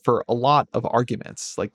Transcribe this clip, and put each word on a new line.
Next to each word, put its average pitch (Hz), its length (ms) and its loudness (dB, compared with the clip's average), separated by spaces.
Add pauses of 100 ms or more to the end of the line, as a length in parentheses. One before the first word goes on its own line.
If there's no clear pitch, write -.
for 120 240 2
a 117 60 0
lot 131 400 2
of 120 160 -2
arguments. - 640 -2
Like, 101 180 -4